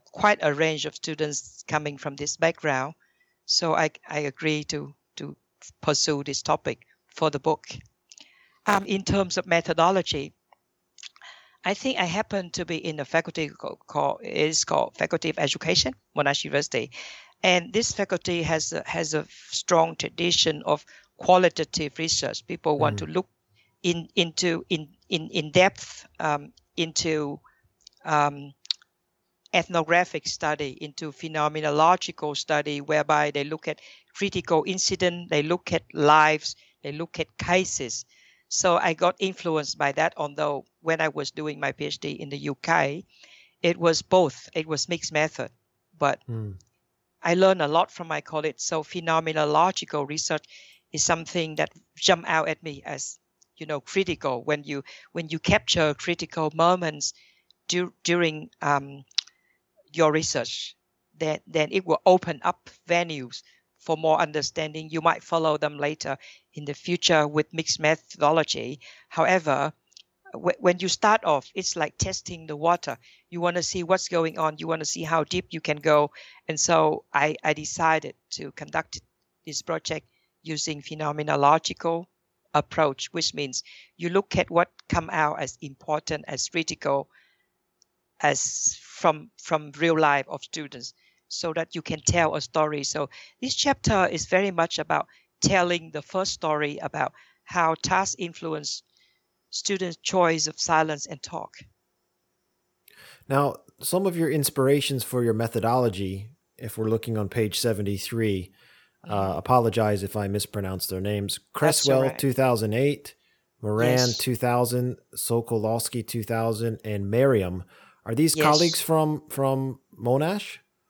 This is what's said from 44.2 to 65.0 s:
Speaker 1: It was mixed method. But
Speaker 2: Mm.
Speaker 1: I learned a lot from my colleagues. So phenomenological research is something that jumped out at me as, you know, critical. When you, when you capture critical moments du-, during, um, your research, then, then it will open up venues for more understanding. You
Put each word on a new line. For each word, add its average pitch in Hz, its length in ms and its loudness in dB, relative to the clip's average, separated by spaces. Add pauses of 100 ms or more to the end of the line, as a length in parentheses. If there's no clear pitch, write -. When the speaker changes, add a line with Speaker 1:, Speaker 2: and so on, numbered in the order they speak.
Speaker 1:
It 160 140 -4
was 156 200 -4
mixed 170 260 -6
method. 151 380 0 (480)
But 143 300 0
Speaker 2:
Mm. 110 280 -6 (640)
Speaker 1:
I 165 100 2
learned 185 300 6
a 143 60 2
lot 165 220 2
from 170 160 -14
my 156 140 -6
colleagues. 151 440 -6
So 160 200 -2
phenomenological 160 1200 0
research 151 380 -4 (480)
is - 100 -2
something 165 540 -2
that 151 140 0 (260)
jumped 170 320 2
out 160 200 2
at 156 140 -4
me 143 220 -12
as, 143 340 -10 (380)
you 160 80 -14
know, 151 160 -6
critical. 147 640 -2
When 147 180 0
you, 143 220 -8 (280)
when 160 180 -6
you 160 80 -4
capture 170 560 0
critical 165 600 -4
moments 165 600 0 (520)
du-, 180 280 -2 (100)
during, 165 460 0 (100)
um, 139 440 -2 (840)
your 156 220 4
research, - 640 -4 (420)
then, 156 280 -2
then 151 260 0
it 185 140 -2
will 165 180 0
open 180 400 4
up - 240 -4 (180)
venues 160 560 -2 (360)
for 160 180 -2
more 160 240 2
understanding. 156 720 -4
You 160 100 -4